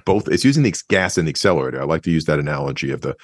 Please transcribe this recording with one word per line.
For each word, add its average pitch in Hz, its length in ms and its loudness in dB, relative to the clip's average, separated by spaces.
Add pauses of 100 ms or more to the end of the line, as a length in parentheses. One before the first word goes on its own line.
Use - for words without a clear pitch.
both, 98 220 2
it's 82 180 0
using 139 160 4
the 120 80 4
ex-, - 140 -6
gas 92 340 0
and 82 100 0
the 76 40 -2
accelerator. 67 500 0
I 69 40 -4
like 78 180 -2
to 87 80 -2
use 78 140 0
that 76 120 2
analogy 71 540 -4
of - 100 -6
the, 67 220 -6